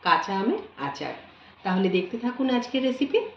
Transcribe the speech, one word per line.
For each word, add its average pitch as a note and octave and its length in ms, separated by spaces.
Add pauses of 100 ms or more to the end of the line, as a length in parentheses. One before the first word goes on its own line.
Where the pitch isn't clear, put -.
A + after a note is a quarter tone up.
কাঁচা F3+ 360
আমের C#4+ 200 (260)
আচার। C3+ 260 (500)
তাহলে F#3+ 240 (100)
দেখতে F3+ 260
থাকুন B3 240 (100)
আজকের B3+ 300
রেসিপি। C#4 320 (180)